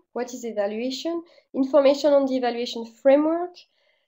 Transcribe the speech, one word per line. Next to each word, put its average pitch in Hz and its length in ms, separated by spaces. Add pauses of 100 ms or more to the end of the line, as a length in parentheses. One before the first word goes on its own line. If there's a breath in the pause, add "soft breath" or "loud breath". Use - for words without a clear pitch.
(140)
what 247 200
is 247 100
evaluation, 233 800 (300 soft breath)
information 285 600
on 277 120
the 262 120
evaluation 240 480
framework, 311 680 (520)